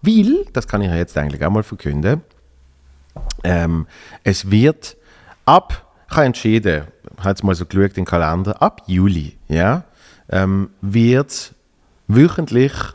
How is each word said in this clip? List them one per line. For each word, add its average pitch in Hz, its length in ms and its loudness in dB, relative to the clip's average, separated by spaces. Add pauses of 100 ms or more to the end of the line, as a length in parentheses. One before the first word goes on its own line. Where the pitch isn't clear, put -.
weil, 226 500 2
das - 160 -4
kann 101 140 -2
ich 92 80 -2
ja 82 60 0
jetzt 85 200 -4
eigentlich 73 260 -4
auch 78 80 0
mal 107 120 0
verkünden, 92 580 -2 (1200)
ähm, 85 440 -2 (380)
es 98 260 -2
wird 117 440 0 (520)
ab, - 440 2 (200)
ich - 60 -4
habe 147 100 2
entschieden, 107 560 0 (340)
habe 95 140 -4
jetzt 98 140 -4
mal 98 100 2
so 85 100 -6
geschaut 98 280 0
in - 20 -20
den 92 100 -4
Kalender, 87 560 -2
ab - 260 -2
Juli, 90 520 0 (100)
ja, 98 360 0 (440)
ähm, 95 400 0 (140)
wird 117 720 0 (540)
wöchentlich 135 680 2 (200)